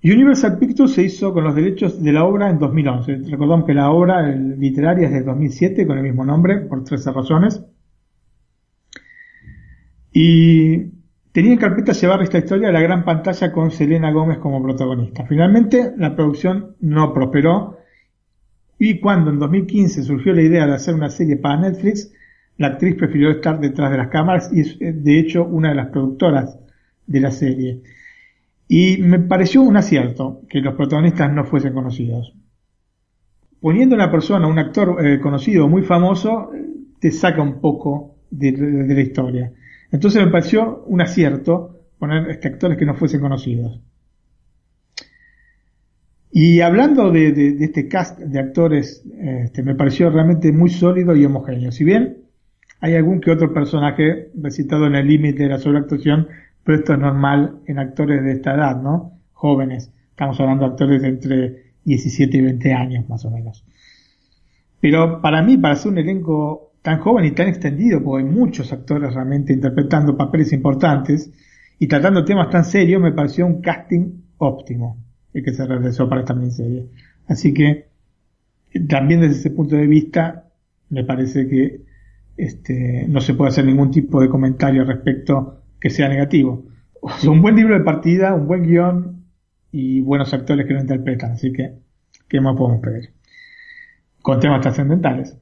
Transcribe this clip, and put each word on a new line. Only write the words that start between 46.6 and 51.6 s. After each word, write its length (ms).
hablando 500
de, 200
de, 200
de 140
este 220
cast 320
de 200
actores, 640
este, 420
me 140
pareció 340
realmente 420
muy 180
sólido 460
y 100
homogéneo. 460